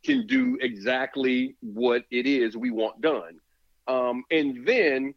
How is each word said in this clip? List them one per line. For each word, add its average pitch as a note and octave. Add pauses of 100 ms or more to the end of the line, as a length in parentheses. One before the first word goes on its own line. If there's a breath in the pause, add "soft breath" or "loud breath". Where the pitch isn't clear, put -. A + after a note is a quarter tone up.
can C4
do B3+
exactly B2+
what A#2+
it B2
is A#2+
we A#2+
want A2
done." A2 (480)
Um, B2+
and C#3+
then C#3+